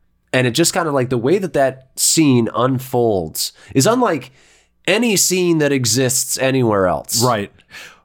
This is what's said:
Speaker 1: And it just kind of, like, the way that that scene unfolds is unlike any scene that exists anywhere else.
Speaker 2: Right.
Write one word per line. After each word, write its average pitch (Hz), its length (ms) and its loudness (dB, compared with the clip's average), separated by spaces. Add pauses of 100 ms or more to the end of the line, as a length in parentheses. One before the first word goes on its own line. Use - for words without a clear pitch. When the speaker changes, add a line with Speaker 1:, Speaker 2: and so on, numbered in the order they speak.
(340)
Speaker 1:
And 127 140 0
it 120 40 0
just 156 220 0
kind 170 140 -2
of, 147 60 -2
like, 127 160 0
the 127 80 0
way 135 220 0
that 185 140 -6
that 131 440 -2
scene 127 580 2
unfolds 120 960 -2 (240)
is 135 100 4
unlike 214 460 0 (560)
any 214 300 0
scene 175 400 0
that 143 160 2
exists 127 640 -2
anywhere 117 500 2
else. 80 360 -4
Speaker 2:
Right. 113 280 0 (540)